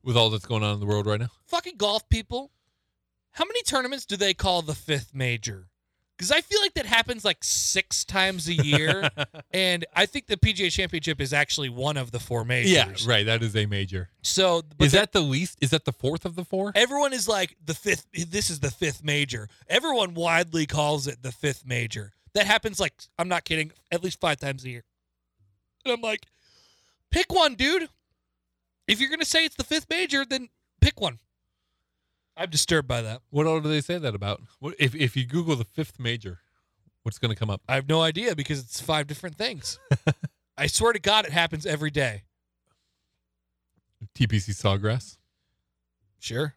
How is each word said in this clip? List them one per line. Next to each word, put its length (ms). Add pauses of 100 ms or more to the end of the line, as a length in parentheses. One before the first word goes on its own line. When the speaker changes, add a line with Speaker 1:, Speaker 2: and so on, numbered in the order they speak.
Speaker 1:
With 120
all 140
that's 160
going 180
on 120
in 40
the 60
world 220
right 120
now? 100 (180)
Speaker 2:
Fucking 300
golf 300
people. 440 (800)
How 140
many 180
tournaments 420
do 100
they 200
call 260
the 140
fifth 400
major? 540 (480)
'Cause 140
I 100
feel 200
like 120
that 140
happens, 360
like, 200
six 600
times 440
a 80
year. 520 (240)
Speaker 1:
<laughs> 220
Speaker 2:
And 320 (100)
I 120
think 180
the 100
P 160
G 140
A 60
Championship 500
is 100
actually 380
one 260
of 140
the 100
four 240
majors. 280
Speaker 1:
Yeah, 200 (200)
right. 120
That 200
is 120
a 120
major. 420 (140)
Speaker 2:
So, 400 (160)
but 60
Speaker 1:
Is 80
Speaker 2:
they're 100
Speaker 1:
that 80
the 100
least? 400
Is 80
that 160
the 80
fourth 320
of 100
the 80
four? 300
Speaker 2:
Everyone 400
is 140
like, 360
"The 120
fifth, 380
this 360
is 120
the 100
fifth 320
major." 440 (200)
Everyone 480
widely 500
calls 400
it 160
the 100
fifth 360
major. 460 (200)
That 140
happens, 320
like, 140 (260)
I'm 100
not 160
kidding, 260 (200)
at 120
least 160
five 200
times 260
a 40
year. 140 (1040)
And 80
I'm 80
like, 240 (840)
"Pick 200
one, 220
dude. 360 (1000)
If 120
you're 120
gonna 140
say 200
it's 100
the 80
fifth 240
major, 380
then 240 (320)
pick 180
one." 200 (1200)
I'm 120
disturbed 360
by 140
that. 300
Speaker 1:
What 160
all 140
do 60
they 140
say 160
that 160
about? 280 (180)
What 180
if, 160
if 240
you 80
Google 300
the 100
fifth 340
major, 380 (640)
what's 160
gonna 180
come 140
up? 180
Speaker 2:
I 60
have 160
no 140
idea 320
because 240
it's 200
five 280
different 320
things. 400 (380)
Speaker 1:
<laughs> 400
Speaker 2:
I 100
swear 260
to 60
God, 260
it 60
happens 340
every 240
day. 360 (1900)
Speaker 1:
T 140
P 120
C 120
Sawgrass. 680 (1000)
Speaker 2:
Sure. 380